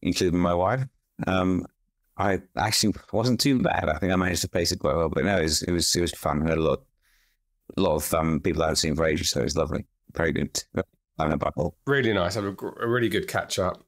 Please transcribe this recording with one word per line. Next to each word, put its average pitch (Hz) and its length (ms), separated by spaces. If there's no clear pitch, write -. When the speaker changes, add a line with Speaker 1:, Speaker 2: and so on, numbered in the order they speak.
Speaker 1:
including 87 380
my 87 160
wife. 104 280
Um, 92 400
I 95 240
actually 107 380
wasn't 117 280
too 131 220
bad. 85 260
I - 120
think 92 120
I 92 40
managed 92 260
to 87 80
pace 85 220
it - 80
quite 71 160
well, 82 140
but 71 160
no, 98 120
it 82 60
was, 78 180
it 87 100
was, 85 240
it 87 60
was 87 100
fun. 73 320
We 80 60
had 80 80
a 80 60
lot, 69 180
a - 40
lot 85 140
of, 76 200
um, 80 240
people 82 240
I 78 40
hadn't 78 100
seen 80 180
for 80 100
ages, 78 240
so - 120
it - 20
was 78 120
lovely. 80 300
Very 82 180
good. - 320
Having 78 140
a 76 40
bubble. 80 380
Speaker 2:
Really 135 280
nice. 92 200
Had 104 120
a 101 60
gr-, 95 280
a 117 80
really 117 220
good 95 180
catch - 320
up 90 280